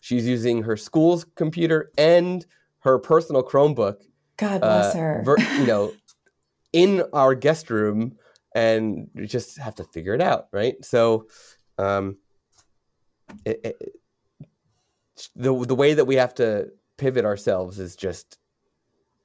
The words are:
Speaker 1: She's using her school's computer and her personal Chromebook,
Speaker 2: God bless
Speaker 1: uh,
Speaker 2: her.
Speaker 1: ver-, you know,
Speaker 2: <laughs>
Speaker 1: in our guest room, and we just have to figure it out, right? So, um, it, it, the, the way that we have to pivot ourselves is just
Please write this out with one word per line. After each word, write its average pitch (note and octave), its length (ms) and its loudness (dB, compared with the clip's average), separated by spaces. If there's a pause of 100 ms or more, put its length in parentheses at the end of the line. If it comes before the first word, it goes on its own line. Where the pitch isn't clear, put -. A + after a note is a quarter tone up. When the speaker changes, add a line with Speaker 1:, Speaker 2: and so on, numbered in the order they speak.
Speaker 1:
She's B2 260 -2
using A#2 360 0
her A2 160 -4
school's E3 460 2
computer D#3+ 760 -2
and F3 480 4 (320)
her C3 200 2
personal C#3 440 2
Chromebook, A#2 540 2 (420)
Speaker 2:
God G3+ 240 -2
bless A2 320 2
Speaker 1:
uh, F3 40 -4
Speaker 2:
her. D#3 280 -2
Speaker 1:
ver-, C#3 100 4 (220)
you C3 80 2
know, G#2 260 0 (400)
Speaker 2:
<laughs> - 400 -20
Speaker 1:
in F#3 300 4 (100)
our C3+ 220 4
guest D#3 340 0
room, A2 480 -2 (380)
and A2 600 0
we G2 120 -10
just - 320 -10
have A#2 160 -12
to F2+ 100 -14
figure F2+ 300 -8
it D3 80 -2
out, - 300 -2
right? A2 300 -4
So, A2+ 440 0 (500)
um, G2 400 -4 (1300)
it, A2 180 -6
it, - 300 -12 (1400)
the, B2+ 300 -2
the C3 80 -2
way C#3+ 180 4
that C#3+ 140 2
we C3+ 80 0
have B2+ 220 2
to G#2+ 340 -2 (260)
pivot B2+ 280 -2
ourselves G2 540 -4
is F2+ 160 -12
just - 440 -10 (880)